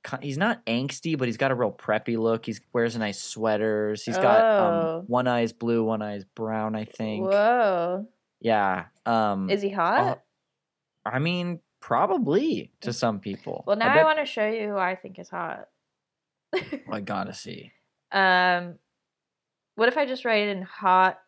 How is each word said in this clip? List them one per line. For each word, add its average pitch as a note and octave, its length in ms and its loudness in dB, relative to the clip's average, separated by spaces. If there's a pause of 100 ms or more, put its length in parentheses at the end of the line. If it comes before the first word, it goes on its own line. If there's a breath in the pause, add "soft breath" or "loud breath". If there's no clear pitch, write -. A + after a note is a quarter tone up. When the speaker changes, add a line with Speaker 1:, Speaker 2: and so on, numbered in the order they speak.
Speaker 1:
ki-, C3 160 -6
he's C#3 160 -6
not G#3 280 0
angsty, C3+ 520 -2
but B2+ 120 0
he's A2 80 -4
got C3+ 140 2
a B2+ 40 2
real A#2 160 0
preppy A2 460 -2
look. A2+ 280 0
He's G#2+ 140 -6 (140)
wears A#2 240 0
nice G#2 240 -4
sweaters. G#2+ 840 0
He's A#2+ 140 -2
got, G3+ 260 4
um, G3 300 2
Speaker 2:
Oh. E3 340 -2
Speaker 1:
one B2+ 220 0
eye's A#2 240 0
blue, A#2 320 0
one A2 160 -2
eye's G2+ 240 -8
brown, A2 500 -6
I G#2+ 80 -4
think. A2 480 -4
Speaker 2:
Whoa. G3+ 760 2 (360)
Speaker 1:
Yeah. G2 460 2 (180)
Um, G#2 440 2
Speaker 2:
Is G3 120 0
he G3 80 -2
hot? G3 300 2 (1040)
Speaker 1:
uh, G2+ 40 -4
I B2 100 -2
mean, F3 420 -2 (180)
probably G#3 1040 0
to - 80 -6
Speaker 2:
Mm. A2+ 60 -4
Speaker 1:
some A2 260 0
people. - 440 -8
Speaker 2:
Well, G3+ 120 2
Speaker 1:
I - 20 -6
Speaker 2:
now A#3 140 2
I - 20 4
Speaker 1:
bet D#4+ 100 8
Speaker 2:
wanna D#4 200 2
show G#3+ 200 -2
you G#3+ 260 -2
who G3+ 60 -4
I F#3 180 0
think F#3 240 -18
is - 100 -18
hot. F3 400 -8 (840)
<laughs> - 400 -6
Speaker 1:
I G#2+ 80 -6
gotta G2 340 -6
see. - 380 -14 (400)
Speaker 2:
Um, F3+ 680 2 (960)
what A3+ 140 4
if B3+ 80 -2
I C#4+ 80 2
just B3+ 180 -6
write G#3+ 240 2
in F#3+ 140 -4
hot? F#3 680 4